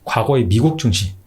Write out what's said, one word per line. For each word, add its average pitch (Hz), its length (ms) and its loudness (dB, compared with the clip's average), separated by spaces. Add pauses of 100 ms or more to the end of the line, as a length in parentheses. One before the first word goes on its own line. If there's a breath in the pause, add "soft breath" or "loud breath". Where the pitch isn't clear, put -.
과거의 123 420 0
미국 123 320 2
증시, 98 340 -2 (140)